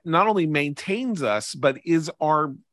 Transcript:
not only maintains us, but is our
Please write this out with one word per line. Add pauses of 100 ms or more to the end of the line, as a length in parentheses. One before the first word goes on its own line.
not
only
maintains
us,
but
is (120)
our (180)